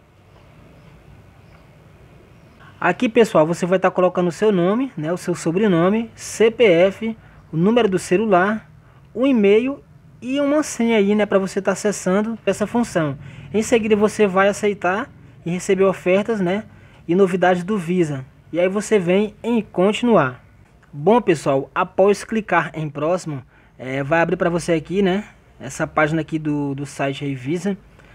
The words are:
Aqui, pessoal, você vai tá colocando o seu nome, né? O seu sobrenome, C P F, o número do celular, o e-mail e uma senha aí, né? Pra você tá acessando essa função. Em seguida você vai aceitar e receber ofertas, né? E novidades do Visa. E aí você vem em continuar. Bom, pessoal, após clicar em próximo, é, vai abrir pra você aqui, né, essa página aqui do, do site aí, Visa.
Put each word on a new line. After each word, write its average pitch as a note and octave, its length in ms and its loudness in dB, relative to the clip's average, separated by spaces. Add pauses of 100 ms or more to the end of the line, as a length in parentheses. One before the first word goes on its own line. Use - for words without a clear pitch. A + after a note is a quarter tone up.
(2750)
Aqui, F3 300 0
pessoal, G3+ 360 4
você E3+ 200 -4
vai F#3 120 2
tá C4+ 140 2
colocando F3+ 380 0
o - 20 -6
seu G#3+ 200 0
nome, G3+ 440 0
né? D#3 160 -6
O F3+ 60 -4
seu F3 180 -4
sobrenome, F#3+ 800 0
C - 340 0
P A3+ 140 0
F, G3 540 2 (340)
o D#3 60 -4
número G#3+ 320 2
do F#3 100 -2
celular, G3+ 720 0 (420)
o B3 140 0
e-mail A#3+ 560 2 (380)
e C4 180 -6
uma C#4+ 240 0
senha A#3 340 0
aí, G3+ 160 2
né? G#3 120 2
Pra G3 140 2
você F#3+ 220 -4
tá G3 120 -2
acessando G#3 720 -2
essa G3 200 -2
função. F3 520 -2 (360)
Em G#3+ 100 0
seguida A3 340 2
você G#3 300 2
vai F#3+ 200 2
aceitar G3+ 640 -2 (360)
e E3+ 40 -6
receber F#3 340 0
ofertas, G3 560 0
né? F#3+ 240 -2 (440)
E E3 60 0
novidades F3+ 500 2
do G#3+ 140 -2
Visa. D#3+ 480 -2 (260)
E D#3+ 80 -4
aí F#3 80 2
você G3+ 300 0
vem F#3+ 460 0
em A#3 180 0
continuar. G3 840 0 (480)
Bom, F#3+ 300 2
pessoal, C#3+ 540 0
após F#3+ 480 0
clicar F3 500 -2
em D#3 160 -8
próximo, D3+ 540 -6 (340)
é, C3 240 -8
vai E3 200 0
abrir F3 160 0
pra F3 120 0
você E3+ 240 -2
aqui, E3+ 300 -2
né, F#3+ 220 0 (340)
essa C#3+ 260 -6
página D#3 360 0
aqui D#3 180 -6
do, D3 340 -4
do C#3 100 -8
site C#3 400 -6
aí, C#3 120 -6
Visa. E3+ 420 -6 (380)